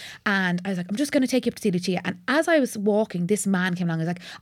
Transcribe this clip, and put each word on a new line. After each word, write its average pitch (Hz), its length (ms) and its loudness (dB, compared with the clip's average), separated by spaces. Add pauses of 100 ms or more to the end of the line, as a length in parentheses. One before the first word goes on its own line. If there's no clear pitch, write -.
(240)
And 185 400 0
I 196 60 -4
was 185 80 -2
like, 180 100 -6
"I'm 202 80 -4
just 285 160 -2
gonna 262 140 4
take 247 180 0
you 240 60 0
up - 60 -4
to - 60 -10
see 208 80 2
Lucia." 180 360 0
And 175 120 -4 (100)
as 311 200 2
I 320 120 6
was 240 180 -2
walking, 202 480 0
this 202 200 0
man 185 280 2
came 180 140 -2
along. 165 120 0
I 160 40 -2
was 165 40 -2
like, 180 140 -6 (200)